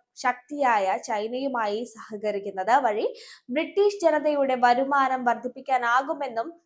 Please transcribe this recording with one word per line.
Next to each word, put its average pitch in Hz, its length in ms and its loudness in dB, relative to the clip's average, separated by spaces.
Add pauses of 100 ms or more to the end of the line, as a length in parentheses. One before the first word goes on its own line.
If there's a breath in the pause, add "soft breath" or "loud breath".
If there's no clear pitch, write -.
(220)
ശക്തിയായ 247 640 0 (200)
ചൈനയുമായി 226 800 -2
സഹകരിക്കുന്നത് 202 880 -4 (120)
വഴി 220 220 0 (440 loud breath)
ബ്രിട്ടീഷ് 403 520 0
ജനതയുടെ 294 600 2
വരുമാനം 262 640 2
വർദ്ധിപ്പിക്കാനാകുമെന്നും 254 1200 -2 (180)